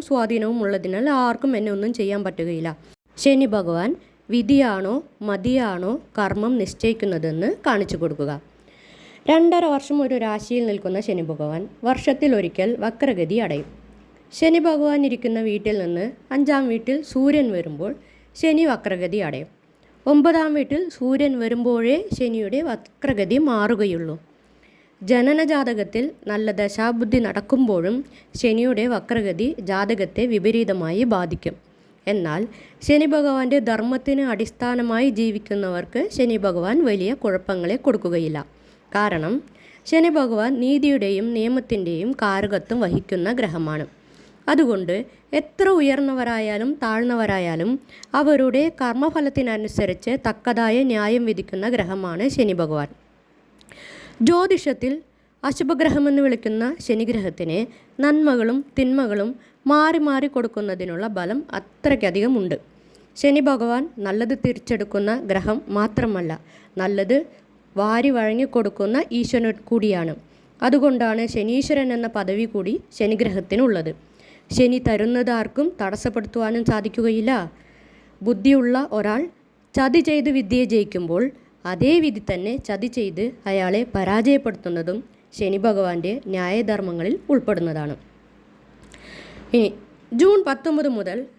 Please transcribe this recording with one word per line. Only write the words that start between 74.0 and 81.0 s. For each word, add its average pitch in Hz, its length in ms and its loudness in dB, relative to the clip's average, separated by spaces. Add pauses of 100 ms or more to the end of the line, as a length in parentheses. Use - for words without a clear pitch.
ശനി 254 280 4 (100)
തരുന്നതാർക്കും 233 800 0 (140)
തടസ്സപ്പെടുത്തുവാനും 220 920 -4
സാധിക്കുകയില്ല. 220 600 0 (880)
ബുദ്ധിയുള്ള 247 680 4 (100)
ഒരാൾ 214 220 0 (540)
ചതി 269 340 4
ചെയ്ത് 294 280 2
വിദ്യയെ 247 360 2
ജയിക്കുമ്പോൾ 196 520 0 (400)